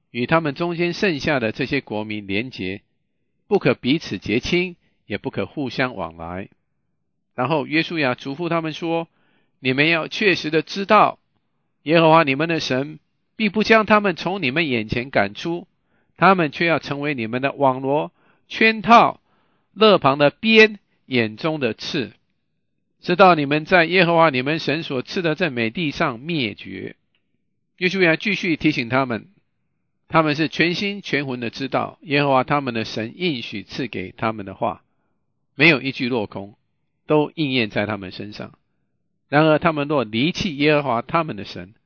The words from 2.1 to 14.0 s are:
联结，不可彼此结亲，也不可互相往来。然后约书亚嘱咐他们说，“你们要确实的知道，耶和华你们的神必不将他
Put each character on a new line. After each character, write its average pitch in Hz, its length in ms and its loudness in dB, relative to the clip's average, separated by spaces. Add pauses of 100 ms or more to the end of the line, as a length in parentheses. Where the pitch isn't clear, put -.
联 107 240 -4
结， 101 320 -8 (640)
不 202 100 2
可 127 160 2
彼 139 240 0
此 104 200 -8
结 107 220 -2
亲， 175 360 -2 (300)
也 107 100 -6
不 - 140 -10
可 98 160 -6
互 131 240 -8
相 127 260 -4
往 82 200 -10
来。 87 340 -10 (840)
然 127 140 -2
后 143 180 -2
约 147 160 0
书 170 160 -8
亚 131 160 0
嘱 139 200 -8
咐 170 140 -6
他 165 140 -2
们 156 100 -6
说 165 360 -4 (520)
，“你 131 140 0
们 147 140 2
要 165 200 0
确 196 260 0
实 151 160 -4
的 156 120 2
知 196 240 -8
道， 196 320 4 (640)
耶 165 180 4
和 160 100 8
华 165 120 8
你 139 120 0
们 156 140 0
的 160 120 -2
神 143 380 -4 (380)
必 214 140 0
不 214 120 0
将 220 220 4
他 208 160 4